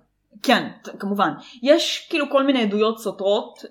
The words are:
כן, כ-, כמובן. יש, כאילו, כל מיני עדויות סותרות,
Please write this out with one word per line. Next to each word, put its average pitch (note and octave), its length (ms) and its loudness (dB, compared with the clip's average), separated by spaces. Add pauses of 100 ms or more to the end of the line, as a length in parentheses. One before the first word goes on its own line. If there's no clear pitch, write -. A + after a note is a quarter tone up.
(440)
כן, G3 240 2 (160)
כ-, - 60 -16 (100)
כמובן. G3 300 0 (340)
יש, D4+ 460 2
כאילו, D4 200 -2
כל C#4 140 2
מיני C4+ 180 2
עדויות G#3+ 380 0
סותרות, G3+ 720 -4